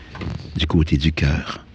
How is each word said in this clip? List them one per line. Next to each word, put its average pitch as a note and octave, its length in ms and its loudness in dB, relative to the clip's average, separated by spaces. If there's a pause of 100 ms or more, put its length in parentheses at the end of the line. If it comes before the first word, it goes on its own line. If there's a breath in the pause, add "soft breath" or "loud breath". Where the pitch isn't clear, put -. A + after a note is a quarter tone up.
(560 loud breath)
du - 100 0
côté D#2 320 4
du D2+ 120 2
cœur. - 640 -2